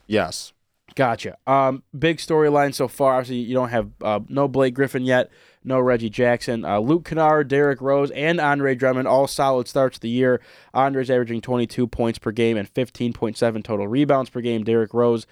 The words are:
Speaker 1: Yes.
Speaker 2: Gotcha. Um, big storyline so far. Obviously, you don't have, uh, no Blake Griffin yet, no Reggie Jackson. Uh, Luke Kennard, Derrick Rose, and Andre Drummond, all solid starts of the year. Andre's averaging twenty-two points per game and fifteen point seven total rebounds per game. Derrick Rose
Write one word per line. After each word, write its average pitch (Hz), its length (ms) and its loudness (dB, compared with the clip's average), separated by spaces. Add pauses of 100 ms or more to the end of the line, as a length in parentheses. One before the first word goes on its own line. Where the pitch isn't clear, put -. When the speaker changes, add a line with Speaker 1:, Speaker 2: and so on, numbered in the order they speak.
Speaker 1:
Yes. - 460 -4 (440)
Speaker 2:
Gotcha. 117 400 -2 (100)
Um, 135 360 2 (140)
big 160 220 0
storyline 147 540 2
so 131 160 -2
far. 135 280 2
Obviously, 127 200 -4
you 120 180 -6
don't 127 140 0
have, 110 220 -2 (120)
uh, 104 180 -2 (100)
no 139 180 0
Blake 131 240 0
Griffin 131 320 -2
yet, 127 240 2 (340)
no 131 160 -2
Reggie 123 300 2
Jackson. 120 560 0
Uh, 95 140 0
Luke 147 260 0
Kennard, 156 440 2
Derrick 139 340 0
Rose, 139 300 0
and 165 280 -2
Andre 143 340 2
Drummond, 131 320 0
all 131 200 4
solid 135 420 -2
starts 131 300 0
of - 20 -20
the 117 80 -8
year. 127 320 2 (320)
Andre's 131 380 0
averaging 117 320 0
twenty-two 123 440 -2
points 113 320 -2
per 117 140 -4
game 113 240 2
and 101 120 -4
fifteen 123 440 -4
point 113 240 -6
seven 113 260 -2
total 101 240 -4
rebounds 135 440 0
per 123 100 -8
game. 113 240 -2
Derrick 113 300 0
Rose 117 380 2